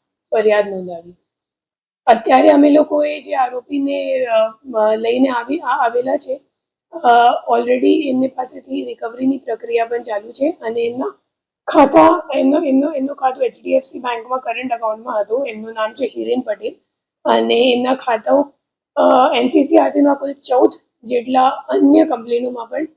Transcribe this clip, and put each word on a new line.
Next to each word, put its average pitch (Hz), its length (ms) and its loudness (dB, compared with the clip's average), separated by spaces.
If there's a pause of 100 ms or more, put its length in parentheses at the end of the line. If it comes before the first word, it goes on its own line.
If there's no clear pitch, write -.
(320)
ફરિયાદ 208 360 2
નોંધાવી. 180 460 -10 (920)
અત્યારે 262 420 4
અમે 294 220 6
લોકોએ 294 480 2
જે 285 160 -8
આરોપીને, 269 920 -4
અ, 220 300 0 (200)
અ, 214 200 2
લઈને 233 340 0
આવી, 247 300 -4
આ, 294 100 -6
આવેલા 254 480 0
છે, 285 240 -8 (520)
અ, 330 60 -14 (560)
already 262 540 2
એમની 262 200 0
પાસેથી 269 560 -10
રિકવરીની 247 540 -4
પ્રક્રિયા 233 460 -4
પણ 240 180 -6
ચાલુ 226 300 -8
છે 277 180 -2
અને 233 300 -8
એમના 233 380 -6 (480)
ખાતા, 320 640 4 (100)
એમનો, 277 260 2
એમનો, 277 280 0
એમનો 277 220 -6
ખાતું 262 300 -2
એચ 226 100 -4 (100)
ડી 269 80 -4
એફ 262 100 0
સી 285 160 -16
બેંકમાં 247 400 -6
કરંટ 247 340 -8
એકાઉન્ટમાં 226 480 -6
હતું. 226 260 -2
એમનું 220 260 -12
નામ 220 200 -6
છે 240 240 -6
હિરેન 233 240 -2
પટેલ 208 340 -8 (500)
અને 233 480 2
એમના 254 220 0
ખાતાઓ, 262 580 -2 (440)
અ, 277 400 4
એન 247 120 0
સી 302 140 4
સી 311 140 2
આર 269 140 4
પીમાં 285 260 2
કુલ 277 160 -8
ચૌદ 262 380 0 (340)
જેટલા 254 440 0
અન્ય 302 560 2
કંપનીઓમાં 240 640 -4
પણ 269 200 -6 (100)